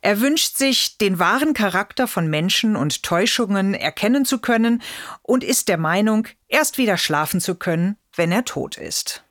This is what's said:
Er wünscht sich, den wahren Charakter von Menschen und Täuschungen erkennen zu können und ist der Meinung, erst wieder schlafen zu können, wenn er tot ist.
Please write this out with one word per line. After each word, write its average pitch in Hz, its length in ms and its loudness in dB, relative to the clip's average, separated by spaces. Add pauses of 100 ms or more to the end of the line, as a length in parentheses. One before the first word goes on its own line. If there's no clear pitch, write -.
Er 202 180 2
wünscht 285 380 0
sich, - 400 0
den 190 220 0
wahren 254 340 2
Charakter 208 540 -2
von 170 200 -2
Menschen 180 480 0
und 143 280 -2
Täuschungen 196 720 0
erkennen 240 500 0
zu 254 140 -2
können 233 420 2 (400)
und 254 220 0
ist - 240 0
der 180 100 2
Meinung, 208 500 2 (200)
erst - 320 0
wieder 214 180 2
schlafen 156 420 0
zu 185 140 -2
können, 175 440 -2 (180)
wenn 170 160 2
er 233 140 0
tot - 320 -8
ist. - 540 -8